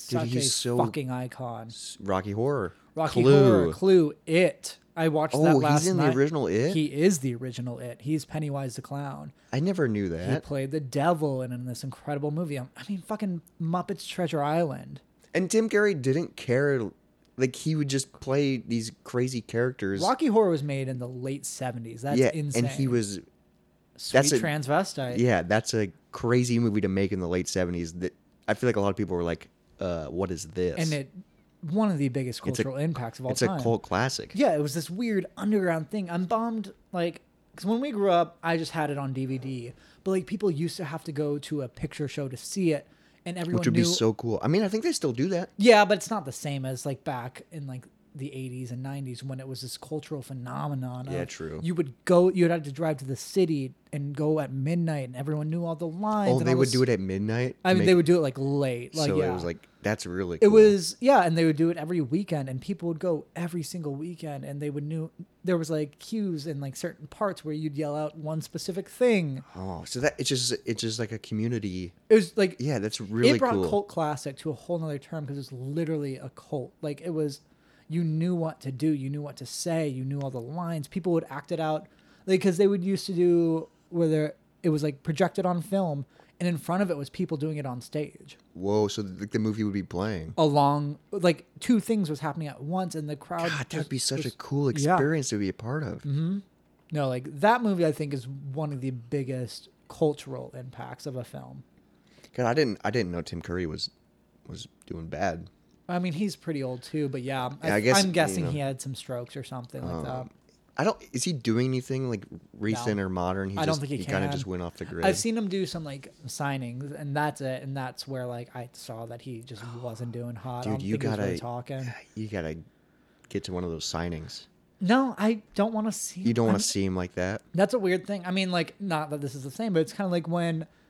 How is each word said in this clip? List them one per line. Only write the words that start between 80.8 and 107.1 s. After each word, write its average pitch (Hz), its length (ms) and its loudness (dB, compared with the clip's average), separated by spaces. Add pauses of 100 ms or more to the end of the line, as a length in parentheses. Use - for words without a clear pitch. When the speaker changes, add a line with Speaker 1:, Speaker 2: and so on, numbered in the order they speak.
Speaker 2:
People 180 260 0
would 165 160 2
act 139 220 -10
it 160 80 -2
out. 156 260 -2 (400)
Like, 190 160 4
'cause 190 160 4
they 202 80 8
would 190 180 2
used 196 220 0
to 196 80 -4
do 170 540 4 (200)
where 170 200 2
there, 151 260 2 (280)
it 180 60 2
was, 151 140 4
like, 147 200 -2
projected 180 440 2
on 175 160 0
film, 165 420 0 (340)
and 175 80 -2
in 175 120 0
front 180 240 0
of 185 80 0
it 160 80 0
was 139 100 -6
people 165 300 -2
doing 151 180 -2
it 143 80 -4
on 135 160 -6
stage. - 560 -8 (160)
Speaker 1:
Whoa, 101 360 2
so, 104 140 -4
like, 95 280 -8
the 117 80 0
movie 107 260 0
would 104 80 0
be 98 100 0
playing? 87 540 -4
Speaker 2:
Along, 147 640 4 (120)
like, 175 360 0 (140)
two 240 200 4
things 202 300 0
was 147 100 -4
happening 156 280 -6
at 131 140 -14
once, 180 320 -4
and 151 140 -6
the 151 80 -4
crowd 170 320 -4
Speaker 1:
God, - 20 0
that 147 80 -2
would 131 120 -6
Speaker 2:
just 156 200 -4
Speaker 1:
be 135 80 -2
such 135 220 0
a 147 40 -4
Speaker 2:
was, 127 120 -4
Speaker 1:
cool 143 300 -2
Speaker 2:
yeah. 127 40 4 (240)
Speaker 1:
experience 147 360 2
to 107 80 0
be 98 100 0
a 90 60 -2
part 131 280 -6
of. 98 200 -8
Speaker 2:
Mm-hmm. 160 360 -2 (540)
No, 143 160 0
like, 131 320 -6
that 233 220 4
movie, 185 240 2
I 156 60 4
think, 143 200 -4
is 127 160 -6
one 143 460 -6
of 127 80 -6
the 131 80 -2
biggest 127 800 -6 (180)
cultural 135 640 -2
impacts 127 520 -14
of 131 100 -8
a 123 80 -8
film. - 380 -16 (720)
Speaker 1:
God, 127 120 0
I 117 80 4
didn't, 131 300 2
I - 60 0
didn't 107 200 0
know 85 120 -4
Tim 82 180 -8
Curry 87 260 -4
was, - 240 -8 (560)
was - 220 -14 (180)
doing 82 200 -10
bad. 85 420 -2 (400)
Speaker 2:
I 180 100 -2
mean, 180 140 -2
he's 190 240 -2
pretty 147 260 -6
old 127 200 -6
too, 151 260 -2
but 131 140 -6